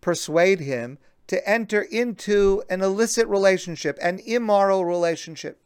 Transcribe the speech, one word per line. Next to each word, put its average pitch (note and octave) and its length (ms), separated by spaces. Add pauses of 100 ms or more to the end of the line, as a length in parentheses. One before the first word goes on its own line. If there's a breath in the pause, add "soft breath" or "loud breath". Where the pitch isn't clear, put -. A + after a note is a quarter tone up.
persuade F3 580
him C3 400 (300)
to F#3 200
enter G#3+ 340
into G#3 840
an F#3 120
illicit A3 480
relationship, F#3 760
an F3+ 240
immoral G3+ 580
relationship. E3 800